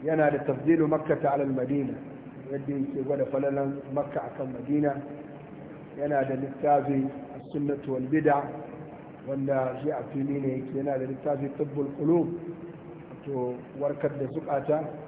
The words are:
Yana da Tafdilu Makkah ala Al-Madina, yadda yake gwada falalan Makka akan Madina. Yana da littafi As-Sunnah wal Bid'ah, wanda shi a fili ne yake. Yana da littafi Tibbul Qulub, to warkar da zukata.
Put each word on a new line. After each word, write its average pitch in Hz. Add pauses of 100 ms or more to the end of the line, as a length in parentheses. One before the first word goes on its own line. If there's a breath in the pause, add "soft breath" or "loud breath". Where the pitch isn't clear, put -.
Yana 156
da 143
Tafdilu 147
Makkah 156 (100)
ala 143
Al-Madina, 131 (580)
yadda 143
yake 139
gwada 139
falalan 139 (140)
Makka 139 (140)
akan 131
Madina. 139 (960)
Yana 139
da 135
littafi 135 (280)
As-Sunnah 143
wal 131 (100)
Bid'ah, 147 (840)
wanda 135
shi 147
a 131
fili 139
ne 131
yake. 127
Yana 135
da 131
littafi 135
Tibbul 143
Qulub, 165 (960)
to 123 (240)
warkar 143
da 208
zukata. 151 (240)